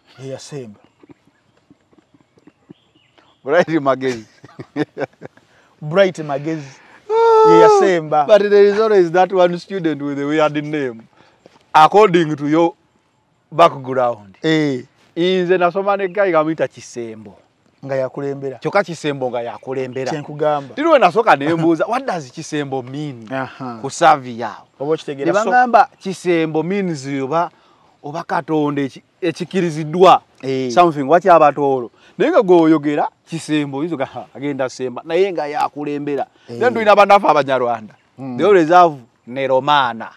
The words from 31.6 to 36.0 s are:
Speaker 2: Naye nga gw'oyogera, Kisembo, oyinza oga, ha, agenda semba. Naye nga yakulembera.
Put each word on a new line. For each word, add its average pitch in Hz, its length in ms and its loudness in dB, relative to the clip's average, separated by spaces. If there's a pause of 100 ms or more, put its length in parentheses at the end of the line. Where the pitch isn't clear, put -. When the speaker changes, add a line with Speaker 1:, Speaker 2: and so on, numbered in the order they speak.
Speaker 2:
Naye 254 140 0
nga 247 120 4
gw'oyogera, 160 640 2 (200)
Kisembo, 147 480 -6
oyinza 165 180 -6
oga, 131 100 -6
ha, 117 200 -12 (100)
agenda 131 340 -6
semba. 127 360 -10
Naye 185 280 -2
nga 151 140 -6
yakulembera. 143 800 -6 (220)